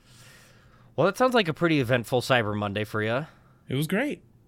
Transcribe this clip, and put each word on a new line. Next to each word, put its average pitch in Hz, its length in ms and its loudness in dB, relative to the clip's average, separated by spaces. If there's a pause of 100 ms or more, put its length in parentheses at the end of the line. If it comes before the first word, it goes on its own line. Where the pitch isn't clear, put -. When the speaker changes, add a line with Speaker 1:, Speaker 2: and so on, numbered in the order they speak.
(960)
Speaker 1:
Well, 143 100 2
that 190 120 0
sounds 254 160 2
like 220 140 2
a 156 60 -2
pretty 160 260 2
eventful 123 420 0
Cyber 113 340 2
Monday 104 280 -4
for 107 180 -4
you. 120 240 -2 (440)
Speaker 2:
It 127 60 -4
was 151 120 -2
great. 247 340 -4 (260)